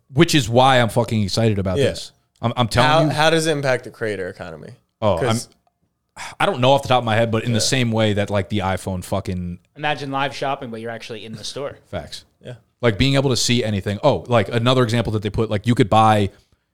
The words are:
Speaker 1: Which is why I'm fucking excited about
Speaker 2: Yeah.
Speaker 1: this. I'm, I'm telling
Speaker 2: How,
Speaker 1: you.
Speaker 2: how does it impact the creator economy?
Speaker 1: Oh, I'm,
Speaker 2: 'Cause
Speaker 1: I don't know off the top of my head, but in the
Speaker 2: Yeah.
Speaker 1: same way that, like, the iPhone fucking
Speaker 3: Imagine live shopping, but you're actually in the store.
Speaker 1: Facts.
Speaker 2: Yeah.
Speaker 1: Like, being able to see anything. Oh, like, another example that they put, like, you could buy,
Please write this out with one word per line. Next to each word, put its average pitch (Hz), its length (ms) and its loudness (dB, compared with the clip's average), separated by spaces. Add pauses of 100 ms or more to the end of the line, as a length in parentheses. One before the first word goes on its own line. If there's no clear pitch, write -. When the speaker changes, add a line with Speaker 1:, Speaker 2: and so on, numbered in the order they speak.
(120)
Speaker 1:
Which 151 240 4
is 117 120 2
why 127 320 6
I'm 117 80 2
fucking 113 360 0
excited 110 340 0
about 92 200 -2
Speaker 2:
Yeah. 127 80 2
Speaker 1:
this. - 260 -6 (280)
I'm, 117 160 -4
I'm 120 120 0
telling 131 220 2
Speaker 2:
How, 156 160 4
Speaker 1:
you. 147 40 0
Speaker 2:
how 156 200 2
does 160 180 0
it - 20 0
impact 139 340 -2
the 110 60 -14
creator 98 380 -6
economy? 87 420 -14 (300)
Speaker 1:
Oh, 101 180 2
I'm, 135 60 -2
Speaker 2:
'Cause 220 240 -2 (920)
Speaker 1:
I 151 60 0
don't 170 160 -2
know 127 120 6
off 135 100 2
the - 60 -10
top 127 100 4
of 120 80 -4
my 110 100 2
head, 117 140 2
but 107 140 0
in 123 80 -2
the - 40 2
Speaker 2:
Yeah. 107 80 0
Speaker 1:
same 123 260 0
way 110 220 2
that, 101 160 -2
like, 98 220 -2
the 104 80 0
iPhone 95 440 -4
fucking 90 580 -6 (160)
Speaker 3:
Imagine 143 340 -4
live 139 260 -4
shopping, 139 340 -6
but 113 120 -12
you're 117 80 -10
actually 113 340 -12
in 113 80 -14
the 107 120 -14
store. 127 420 -10
Speaker 1:
Facts. - 400 -12 (180)
Speaker 2:
Yeah. 123 120 -14 (260)
Speaker 1:
Like, 113 160 4
being 135 160 4
able 135 160 2
to 120 60 0
see 120 280 2
anything. 104 380 -2
Oh, 143 260 2
like, 120 220 2
another 123 320 2
example 113 320 0
that 104 80 -2
they 107 80 -4
put, 110 180 -2
like, 110 180 -4
you 120 80 4
could 113 140 2
buy, 107 400 4 (460)